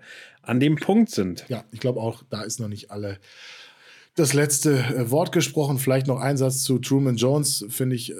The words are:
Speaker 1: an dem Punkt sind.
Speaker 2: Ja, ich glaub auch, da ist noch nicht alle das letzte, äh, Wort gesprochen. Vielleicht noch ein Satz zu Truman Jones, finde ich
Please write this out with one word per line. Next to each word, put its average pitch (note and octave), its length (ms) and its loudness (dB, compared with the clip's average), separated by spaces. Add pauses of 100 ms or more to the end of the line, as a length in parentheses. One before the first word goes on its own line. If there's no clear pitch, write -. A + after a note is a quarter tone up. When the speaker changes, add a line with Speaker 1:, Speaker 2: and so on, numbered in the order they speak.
(420)
Speaker 1:
an B2 180 0
dem D3+ 160 4
Punkt G#3 360 2
sind. F#2 360 -2
Speaker 2:
Ja, A#2 240 -6
ich A2 80 -14
glaub B2+ 160 0
auch, A2+ 340 -6
da G#2+ 120 -8
ist G#2+ 180 -8
noch A2 80 -6
nicht G2+ 240 -12
alle G2+ 280 -8 (960)
das C#3 180 2
letzte, D3 440 2
äh, B2 320 0
Wort D#3 220 0
gesprochen. C#3+ 480 0
Vielleicht C3+ 260 2
noch B2+ 140 0
ein C#3 180 0
Satz C3 260 0
zu C3 140 2
Truman C3+ 380 2
Jones, C3 540 0
finde B2+ 260 -2
ich A#2 240 -8